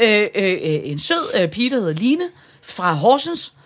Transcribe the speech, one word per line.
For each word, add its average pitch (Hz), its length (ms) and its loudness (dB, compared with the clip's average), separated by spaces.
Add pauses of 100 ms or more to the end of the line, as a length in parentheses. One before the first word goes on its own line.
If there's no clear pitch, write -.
øh, 214 180 6 (140)
øh, 196 180 0
øh, 185 100 -2
en 151 360 -2
sød, 311 440 0
øh, 170 60 2
pige, 233 220 -2
der 269 60 0
hedder 180 160 0
Line 254 320 0 (380)
fra 180 300 -2
Horsens, 277 600 0 (140)